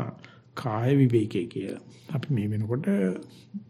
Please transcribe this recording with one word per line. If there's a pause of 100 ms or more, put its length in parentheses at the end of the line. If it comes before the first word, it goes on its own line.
(520)
කාය
විවේකයේ
කියලා. (240)
අපි
මේ
වෙනකොට (840)